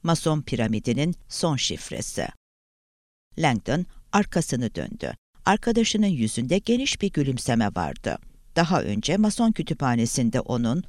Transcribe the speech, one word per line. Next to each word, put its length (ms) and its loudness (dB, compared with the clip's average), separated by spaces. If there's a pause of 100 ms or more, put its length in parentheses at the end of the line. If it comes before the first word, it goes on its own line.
Mason 400 2
piramidinin 720 0 (140)
son 280 0
şifresi. 680 -4 (1120)
Langdon 480 0 (260)
arkasını 640 0
döndü. 380 -6 (320)
Arkadaşının 600 2
yüzünde 520 0
geniş 440 0
bir 100 0
gülümseme 640 0
vardı. 420 -4 (380)
Daha 260 2
önce 340 -2
Mason 360 2
kütüphanesinde 880 0
onun 480 0